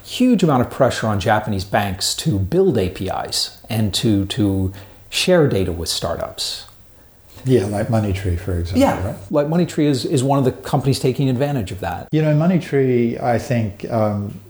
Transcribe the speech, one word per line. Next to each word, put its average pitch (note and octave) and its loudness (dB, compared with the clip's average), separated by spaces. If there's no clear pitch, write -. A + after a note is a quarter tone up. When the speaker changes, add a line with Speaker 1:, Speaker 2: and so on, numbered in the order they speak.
Speaker 1:
huge B3 2
amount C#3+ 4
of - -4
pressure A#2 0
on G#2 0
Japanese G#2+ 0
banks G2 -2
to G#2+ -2
build D#3 2
A F#2 0
P F#2 -8
Is - -6
and A2 0
to, G2+ 2
to G2 0
share F3 4
data F#2+ 0
with E2 -6
startups. - -6
Speaker 2:
Yeah, A#2+ 4
like G#2 -2
Money G#2+ 2
Tree, F#2 -2
for F2 -4
example, E2+ 0
Speaker 1:
Yeah, A2 2
Speaker 2:
right? - -10
Speaker 1:
like D3 2
Money E3 2
Tree D#3 0
is, C#3+ 0
is C3+ 0
one C3+ 2
of C#3 2
the B2+ 4
companies C3 -2
taking C#3 0
advantage C3 -2
of F#2+ -10
that. F2 -6
Speaker 2:
You D#3 2
know, D3+ 4
Money E3+ 4
Tree, B2+ 2
I A#2+ 2
think, A2 -4
um, G#2 -2